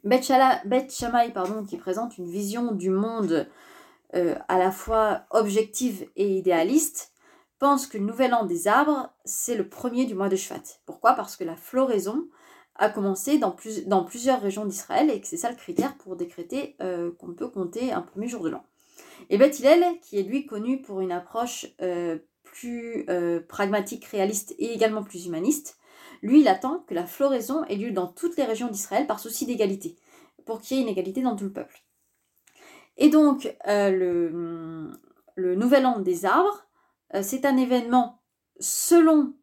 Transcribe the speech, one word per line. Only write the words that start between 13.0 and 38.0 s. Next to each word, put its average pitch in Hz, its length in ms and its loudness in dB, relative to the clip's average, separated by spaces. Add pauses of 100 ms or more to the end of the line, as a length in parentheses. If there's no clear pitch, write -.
dans 220 140 2
plus-, 214 340 -10
dans 190 200 2
plusieurs 240 340 0
régions 202 260 -4
d'Israël - 440 0
et 214 100 -2
que - 80 -14
c'est - 80 -10
ça 233 140 -4
le 240 80 -10
critère 269 400 -2
pour 185 180 -12
décréter, 175 680 -8
euh, 175 380 -6
qu'on 175 140 -14
peut 240 160 -8
compter 208 420 -4
un 196 100 -4
premier 202 280 -10
jour 233 140 -10
de 165 60 -4
l'an. - 140 -10 (680)
Et 202 80 2
Beth 294 220 6
Hillel, 311 240 6 (180)
qui - 160 -6
est 196 60 0
lui 262 220 -4
connu 240 360 -4
pour 190 200 -8
une 185 100 -2
approche, 226 560 -6 (140)
euh, 175 380 -4 (240)
plus, 233 680 -10
euh, 170 320 -2
pragmatique, 202 640 -4
réaliste 202 520 -4
et 233 160 -4
également 220 300 0
plus 180 220 -14
humaniste, 180 520 -4 (440)
lui, 254 180 6
il 269 80 8
attend 262 400 0
que - 60 -10
la 175 120 -4
floraison 269 600 -2
ait - 100 -4
lieu 220 160 -6
dans 185 160 -2
toutes - 300 -6
les 277 80 0
régions 226 240 -4
d'Israël 208 360 -2
par 208 140 -4
souci 226 260 -8
d'égalité, 202 520 -2 (480)
pour 220 160 -8
qu'il 262 160 -4
y - 20 2
ait 254 40 2
une 233 60 -2
égalité 190 320 -4
dans 247 140 0
tout 202 80 -8
le 190 80 -6
peuple. - 320 -14 (1120)
Et 302 140 6
donc, 294 440 4 (140)
euh, 202 240 4
le, 170 960 -2 (460)
le 180 200 0
nouvel 254 300 4
an 240 140 0
des 180 260 -2
arbres, 359 400 2 (500)
euh, 196 80 -2
c'est 254 220 -4
un 277 100 4
événement 247 640 2 (380)